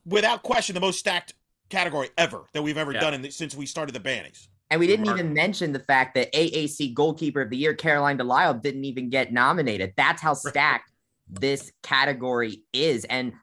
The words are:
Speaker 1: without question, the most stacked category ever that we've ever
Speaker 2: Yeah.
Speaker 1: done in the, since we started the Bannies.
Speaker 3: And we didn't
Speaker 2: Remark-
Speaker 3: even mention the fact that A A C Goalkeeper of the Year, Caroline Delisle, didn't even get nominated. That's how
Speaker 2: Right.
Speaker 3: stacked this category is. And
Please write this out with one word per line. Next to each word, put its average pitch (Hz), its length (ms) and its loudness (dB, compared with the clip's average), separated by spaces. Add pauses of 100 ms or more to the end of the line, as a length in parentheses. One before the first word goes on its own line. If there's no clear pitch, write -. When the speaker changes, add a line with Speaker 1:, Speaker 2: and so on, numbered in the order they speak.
Speaker 1:
without 208 360 0
question, 233 320 -2
the 180 60 -6
most 185 200 0
stacked - 340 -4 (360)
category 156 480 -2
ever 156 360 0
that 151 100 -4
we've 147 140 -2
ever 147 160 -2
Speaker 2:
Yeah. - 80 -2
Speaker 1:
done 151 120 2
in 135 80 -6
the, 139 80 -10
since 143 240 -10
we 143 120 -10
started 143 280 -6
the 127 60 -8
Bannies. 104 480 -6 (240)
Speaker 3:
And 160 80 2
we 175 80 4
didn't 214 180 4
Speaker 2:
Remark- 190 140 0
Speaker 3:
even 165 140 -2
mention 165 400 0
the 135 60 -4
fact 131 360 2
that 127 180 2
A 160 120 4
A 156 220 0
C 143 260 -4
Goalkeeper 147 480 0
of 117 80 -4
the 127 80 -4
Year, 151 160 2
Caroline 147 440 2
Delisle, 131 380 2
didn't 135 300 -4
even 127 240 -6
get 123 240 0
nominated. 123 640 2
That's 165 240 2
how 156 100 2
Speaker 2:
Right. 143 60 0
Speaker 3:
stacked 143 540 0 (360)
this 135 440 -4 (120)
category 127 800 0 (100)
is. 131 320 0
And 123 380 -4